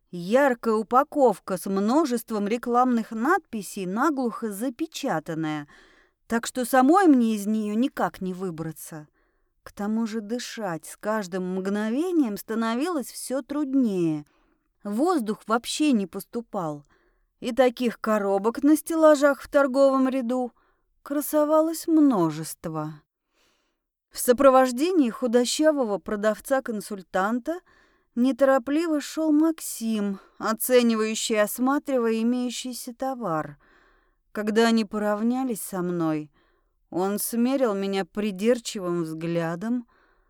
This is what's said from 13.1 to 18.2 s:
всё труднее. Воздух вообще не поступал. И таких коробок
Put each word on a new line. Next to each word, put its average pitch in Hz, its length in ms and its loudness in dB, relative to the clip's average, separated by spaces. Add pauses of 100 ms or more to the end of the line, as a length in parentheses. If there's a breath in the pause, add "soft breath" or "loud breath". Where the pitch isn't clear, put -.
всё - 300 -6
труднее. 220 840 0 (580)
Воздух 220 640 -2
вообще 247 440 0
не 202 160 2
поступал. 185 800 -8 (540)
И 247 120 -6
таких 247 480 2
коробок 202 640 0